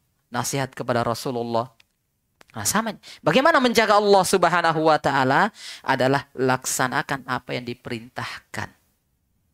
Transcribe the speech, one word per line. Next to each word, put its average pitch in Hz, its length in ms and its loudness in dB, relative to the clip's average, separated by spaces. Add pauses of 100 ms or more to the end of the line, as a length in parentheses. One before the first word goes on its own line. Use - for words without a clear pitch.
(300)
nasihat 127 400 -4
kepada 120 320 -2
Rasulullah? 117 720 -4 (800)
Nah, 107 160 -6
sama. 220 240 0 (320)
Bagaimana 269 320 4
menjaga 220 400 4
Allah 202 240 6
Subhanahu 165 640 0
wa 151 160 4
taala? 139 480 2 (320)
Adalah 135 560 0
laksanakan 131 880 -2
apa 131 320 -8
yang 123 80 -12
diperintahkan. 117 1040 -12 (840)